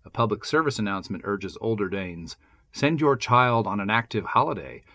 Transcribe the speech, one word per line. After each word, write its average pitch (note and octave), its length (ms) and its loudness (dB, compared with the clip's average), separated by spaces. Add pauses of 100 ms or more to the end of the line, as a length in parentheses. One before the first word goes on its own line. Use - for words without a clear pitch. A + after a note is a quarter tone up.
A - 60 -18
public G#2+ 340 0
service D3+ 320 2
announcement G2 480 -4
urges G2 340 -4
older G#2 300 0
Danes, F2 480 -8 (340)
"Send D3 300 0
your C#3+ 140 4
child A#2+ 500 4
on G2+ 140 -2
an G2 100 -4
active A2+ 360 0
holiday G2 580 0 (120)